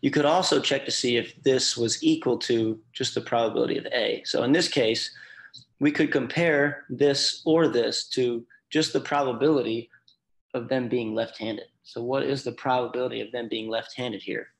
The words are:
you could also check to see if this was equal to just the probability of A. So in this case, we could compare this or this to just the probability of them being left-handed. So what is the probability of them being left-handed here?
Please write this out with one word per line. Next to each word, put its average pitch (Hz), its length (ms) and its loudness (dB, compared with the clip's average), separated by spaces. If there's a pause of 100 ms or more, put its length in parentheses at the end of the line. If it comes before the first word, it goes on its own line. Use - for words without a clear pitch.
you 139 80 2
could 143 160 2
also 165 340 4
check 135 260 0
to 123 60 -6
see 120 260 0
if - 260 -6
this 131 340 2
was 117 260 -2
equal 156 340 2
to 110 420 0 (140)
just - 200 -4
the 120 80 -2
probability 117 560 0
of - 100 -6
A. 107 380 -2
So 127 180 0
in 123 80 2
this 170 160 4
case, 117 440 0 (680)
we 147 120 4
could 147 200 2
compare 147 760 0
this 139 560 2
or 160 220 4
this 117 420 0
to 120 340 0 (280)
just 156 200 0
the 139 80 0
probability 131 920 0 (680)
of 120 120 -6
them 127 220 -2
being 113 240 -2
left-handed. 113 540 -6 (160)
So - 180 -12
what 131 220 -2
is 135 200 -2
the 117 100 -6
probability 123 680 -2
of 110 100 -10
them 120 180 -6
being 110 200 -6
left-handed 113 520 -6
here? - 260 -8 (120)